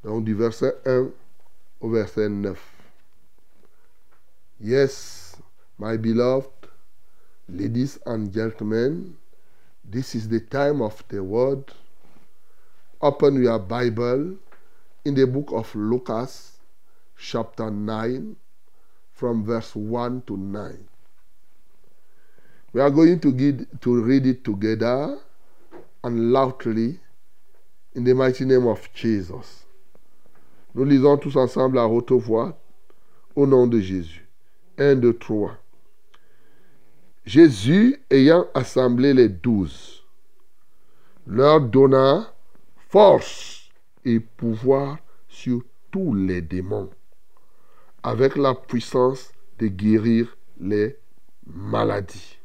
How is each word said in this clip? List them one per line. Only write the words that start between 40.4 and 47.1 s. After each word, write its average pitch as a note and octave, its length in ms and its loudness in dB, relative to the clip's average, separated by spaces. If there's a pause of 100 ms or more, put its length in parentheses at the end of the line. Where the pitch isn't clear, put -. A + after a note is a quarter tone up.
leur C#3+ 340 8
donna C3+ 720 6 (440)
force - 920 6 (360)
et A#2 160 4
pouvoir C3 800 0 (280)
sur B2 340 -2 (300)
tous F3+ 240 0
les F#2 280 0
démons, F#2 480 -4 (1120)